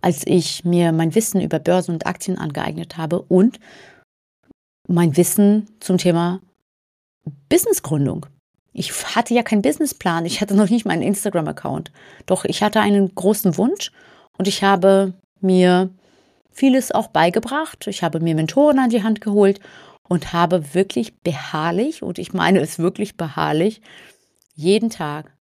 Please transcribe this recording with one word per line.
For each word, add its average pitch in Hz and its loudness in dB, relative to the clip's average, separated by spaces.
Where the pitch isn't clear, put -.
als - -2
ich - 0
mir 175 2
mein 160 0
Wissen 220 0
über 156 -2
Börsen 175 0
und 160 -6
Aktien 180 -6
angeeignet 156 -8
habe 160 -4
und 190 2
mein 170 2
Wissen 208 2
zum 185 -2
Thema 175 0
Businessgründung. 151 -2
Ich - -8
hatte 226 -2
ja 233 4
keinen 214 0
Businessplan, 220 -2
ich - -6
hatte 208 -2
noch 202 4
nicht 226 0
meinen 170 -2
Instagram-Account. 160 -4
Doch - -2
ich - -2
hatte 208 2
einen 202 2
großen 190 0
Wunsch 262 -2
und 190 -2
ich 202 -2
habe 196 4
mir 185 4
vieles 262 2
auch - -2
beigebracht. 226 -2
Ich 202 -8
habe 165 -4
mir 165 0
Mentoren 269 2
an 254 2
die 226 0
Hand 214 -2
geholt 202 2
und 175 -2
habe 170 0
wirklich 196 -2
beharrlich, 170 -4
und 175 -8
ich 180 -12
meine 180 4
es 156 -6
wirklich 190 -4
beharrlich, 160 -2
jeden 208 0
Tag 151 -10